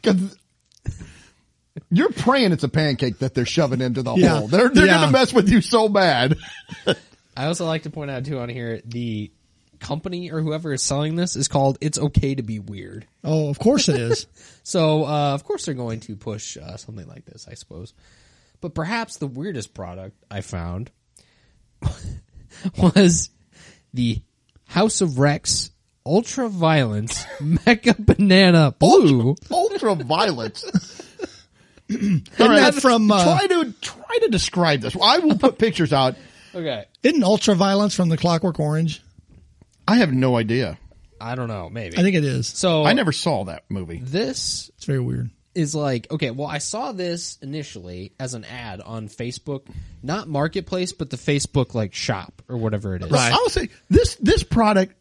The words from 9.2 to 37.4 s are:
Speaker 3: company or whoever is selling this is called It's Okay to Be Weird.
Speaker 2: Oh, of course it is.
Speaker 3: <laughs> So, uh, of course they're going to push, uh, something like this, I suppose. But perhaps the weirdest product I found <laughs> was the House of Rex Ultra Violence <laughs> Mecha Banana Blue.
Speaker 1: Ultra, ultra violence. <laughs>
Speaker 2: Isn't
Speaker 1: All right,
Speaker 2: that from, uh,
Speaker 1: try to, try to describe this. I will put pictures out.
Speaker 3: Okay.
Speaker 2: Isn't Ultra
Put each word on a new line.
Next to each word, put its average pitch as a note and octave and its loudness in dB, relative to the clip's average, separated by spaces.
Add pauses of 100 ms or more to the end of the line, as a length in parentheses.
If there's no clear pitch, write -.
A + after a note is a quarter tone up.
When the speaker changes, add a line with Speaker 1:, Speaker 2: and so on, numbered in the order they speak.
Speaker 3:
company F3 -10
or D#3 -6
whoever D#3 -4
is C3 -4
selling D3+ -2
this F3 -4
is - -4
called C#3 0
It's D3+ -4
Okay C#3+ 2
to C3+ -6
Be G#2+ -8
Weird. G2 -14 (180)
Speaker 2:
Oh, D#3 0
of C#3+ -6
course - 2
it C#3+ 2
is. A#2 -2
Speaker 3:
<laughs> - -20 (280)
So, D#3 0
uh, C#3+ 0
of C#3 -8
course - -6
they're D#3+ -6
going A#2 -8
to A2 -14
push, G#2 -12
uh, F#2 -16
something G#2+ -18
like - -20
this, - -20
I B2 -18
suppose. - -20 (680)
But F3 -12
perhaps G#3+ -6
the D3+ -8
weirdest C3+ -10
product F#2+ -14 (160)
I G2+ -10
found F2+ -8 (920)
<laughs> - -4 (880)
was F3+ 4 (640)
the A#2+ -2 (460)
House G#3 0
of D3+ -2
Rex - 0 (340)
Ultra A#3 0
Violence C#3 0
<laughs> - -14
Mecha G3+ 2
Banana F#3 6
Blue. D3+ 6 (140)
Speaker 1:
Ultra, F4+ 0
ultra G3 2 (100)
violence. C#3 -2
<laughs> - -10
Speaker 2:
Isn't G3+ -2 (100)
Speaker 1:
All A3 8
right, A3+ 8
Speaker 2:
that C#4+ 6
from, A#3+ 4
uh, F#3+ 6 (140)
Speaker 1:
try G4 2
to, E4 0
try - -6
to G#4 2
describe E3+ 0
this. A2+ -6
I A#3 4
will D4+ 2
put - 2
pictures F3+ 0
out. C3 2 (380)
Speaker 3:
Okay. D3+ -6 (180)
Speaker 2:
Isn't D4 4
Ultra G3+ 2